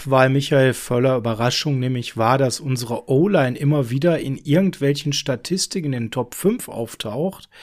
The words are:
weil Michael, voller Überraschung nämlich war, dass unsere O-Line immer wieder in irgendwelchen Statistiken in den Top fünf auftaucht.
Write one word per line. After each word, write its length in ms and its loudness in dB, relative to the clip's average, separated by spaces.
weil 240 4
Michael, 460 4
voller 420 0
Überraschung 640 0
nämlich 400 -4
war, 180 4
dass 240 0
unsere 480 -4
O-Line 480 2
immer 320 2
wieder 300 0
in 180 -6
irgendwelchen 800 0
Statistiken 800 -4
in 80 -4
den 80 -6
Top 240 -4
fünf 340 0
auftaucht. 800 -6